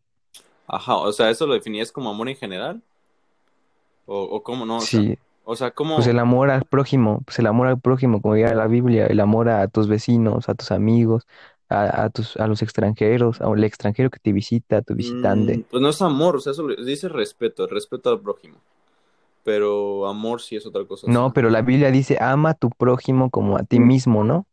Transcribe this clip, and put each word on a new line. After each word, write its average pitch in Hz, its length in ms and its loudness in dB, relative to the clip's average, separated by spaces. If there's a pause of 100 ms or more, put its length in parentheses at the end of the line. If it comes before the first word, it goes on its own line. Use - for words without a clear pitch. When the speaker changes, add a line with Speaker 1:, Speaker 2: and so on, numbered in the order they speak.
(680)
Speaker 1:
Ajá, 104 280 -4
o 101 160 0
sea, 110 180 2
¿eso 147 160 -2
lo 135 80 0
definías 110 380 -6
como 123 180 -8
amor 110 180 -8
en 135 80 -10
general? 120 460 -10 (1200)
¿O, 98 100 -8 (200)
o 107 60 -10
cómo 120 240 -8
no? 113 160 -4
O 110 40 -6
sea, 107 160 2
Speaker 2:
Sí. 104 160 -2 (260)
Speaker 1:
o 113 120 -8
sea, 123 160 -4
¿cómo? 156 240 -4
Speaker 2:
Pues 123 120 2
el 120 100 4
amor 123 320 2
al 131 140 0
prójimo, 131 600 0
pues - 140 -8
el 117 80 2
amor 120 220 2
al 127 120 0
prójimo, 127 420 2
como 107 120 2
diría 113 200 2
la 110 120 0
Biblia, 117 400 2
el 104 140 2
amor 110 280 4
a 104 200 2
tus 107 200 0
vecinos, 113 600 0
a 101 60 -2
tus - 180 -8
amigos, 113 540 2 (420)
a, 104 360 0
a 107 60 -2
tus, - 260 -8
a 110 100 -2
los 107 160 -2
extranjeros, 110 800 0
al 107 240 0
extranjero 107 460 -2
que - 100 -12
te 107 120 0
visita, 107 460 0
a - 40 0
tu - 120 -6
visitante. 120 640 0
Speaker 1:
Mm, - 120 -6
pues 127 120 -2
no 143 80 4
es 147 120 -4
amor, 156 340 2
o 127 40 -4
sea, 156 120 -6
eso 151 140 -6
le 117 180 -6
dice 143 240 -6
respeto, 110 580 -4
respeto 120 440 -4
al 107 100 0
prójimo. 98 360 -10 (880)
Pero 101 640 0
amor 113 340 -6
sí - 140 -12
es 107 100 -12
otra 98 200 -6
cosa, - 220 -10
o - 20 2
Speaker 2:
No, - 20 2
Speaker 1:
sea. 123 200 2
Speaker 2:
pero 117 180 2
la 113 120 2
Biblia 135 280 2
dice, 135 300 2
"Ama 139 300 2
a 156 40 -2
tu 120 160 -2
prójimo 127 600 0
como 101 260 0
a 95 80 -4
ti 127 140 2
Speaker 3:
Mm. 120 80 6
Speaker 2:
mismo", 123 380 4
¿no? 156 280 0